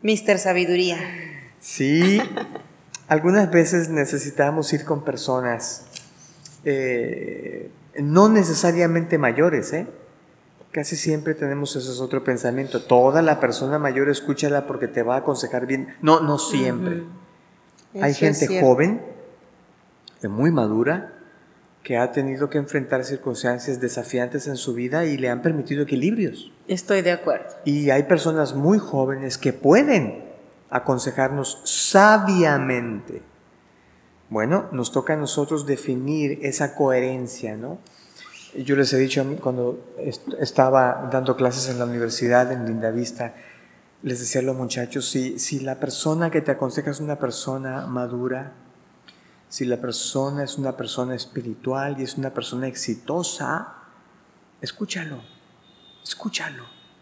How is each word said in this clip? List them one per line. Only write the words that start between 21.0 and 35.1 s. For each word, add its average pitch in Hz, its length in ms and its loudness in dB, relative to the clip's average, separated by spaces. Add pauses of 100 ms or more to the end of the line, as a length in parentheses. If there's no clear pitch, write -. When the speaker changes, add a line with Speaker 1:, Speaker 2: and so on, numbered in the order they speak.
Speaker 2:
que 123 160 -2
ha 123 140 0
tenido 135 380 -2
que 156 80 -2
enfrentar 139 460 -2
circunstancias 123 760 -4
desafiantes 123 680 -4
en 143 100 -6
su 123 180 -4
vida 127 320 -2
y 147 100 -2
le 127 120 -2
han 123 140 -2
permitido 147 400 0
equilibrios. 156 680 -2 (160)
Speaker 1:
Estoy 190 340 0
de 175 80 4
acuerdo. 165 380 -2 (160)
Speaker 2:
Y 147 260 2
hay 139 140 4
personas 156 500 2
muy 156 240 4
jóvenes 135 600 -2
que 131 140 0
pueden 190 720 4 (440)
aconsejarnos 131 960 -2
sabiamente. 156 1600 4 (1080)
Bueno, 117 420 0
nos 123 220 -4
toca 151 220 0